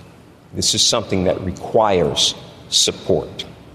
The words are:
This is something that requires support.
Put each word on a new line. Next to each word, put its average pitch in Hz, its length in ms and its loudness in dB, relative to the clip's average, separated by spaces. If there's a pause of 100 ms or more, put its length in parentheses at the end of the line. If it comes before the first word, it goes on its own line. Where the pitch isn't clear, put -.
(520)
This 92 220 0
is 107 120 2
something 101 380 0
that 90 180 2
requires 92 920 2 (340)
support. - 760 -2 (280)